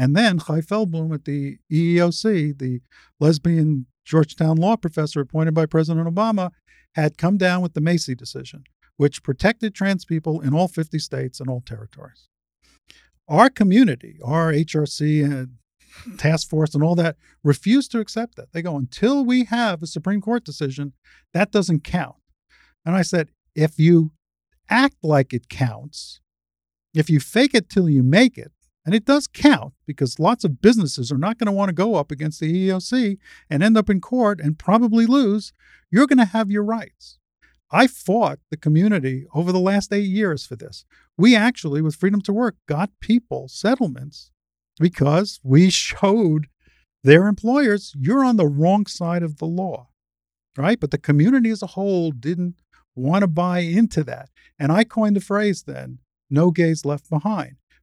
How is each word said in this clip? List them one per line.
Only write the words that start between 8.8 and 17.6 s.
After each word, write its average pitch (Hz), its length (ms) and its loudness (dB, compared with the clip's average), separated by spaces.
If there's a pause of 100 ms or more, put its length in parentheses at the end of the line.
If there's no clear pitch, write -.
which - 280 0
protected 202 500 -2
trans 196 300 -2
people 165 360 -4
in 139 140 -2
all 175 140 0
fifty 156 320 -6
states 131 400 -8
and 131 100 -8
all 123 160 -8
territories. - 640 -18 (1000)
Our 214 240 4
community, 202 720 2
our 160 300 -2
H 156 240 -2
R 151 100 0
C 151 360 -2
and 131 320 -6 (600)
task 160 320 -2
force 156 280 -2
and 147 80 2
all 170 100 2
that, 165 220 0 (260)
refused 202 480 0